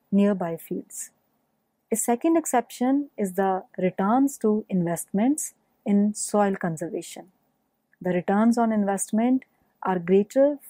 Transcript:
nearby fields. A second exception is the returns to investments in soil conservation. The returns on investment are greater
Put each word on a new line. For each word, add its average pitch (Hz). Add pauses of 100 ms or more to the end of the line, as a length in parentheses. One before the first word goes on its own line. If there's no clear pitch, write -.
(120)
nearby 196
fields. - (800)
A 247
second 254
exception 269
is 196
the 190 (140)
returns 202
to 214
investments 190 (320)
in 208
soil 202
conservation. 170 (720)
The 180
returns 208
on 233
investment 214 (360)
are 185
greater 208 (120)